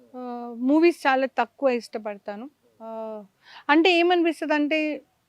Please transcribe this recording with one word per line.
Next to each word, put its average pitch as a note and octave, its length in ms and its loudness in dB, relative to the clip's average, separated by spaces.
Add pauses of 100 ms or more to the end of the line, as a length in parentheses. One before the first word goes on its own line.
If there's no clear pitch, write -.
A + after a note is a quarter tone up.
(160)
ఆ, A#3+ 420 -12
మూవీస్ D4+ 500 2
చాలా C4+ 200 2 (100)
తక్కువ B3 320 -2
ఇష్టపడతాను. G#3+ 800 -8 (320)
ఆ, A3 420 -12 (460)
అంటే E4 300 6
ఏమనిపిస్తది E4+ 540 2
అంటే, D4+ 480 -2 (280)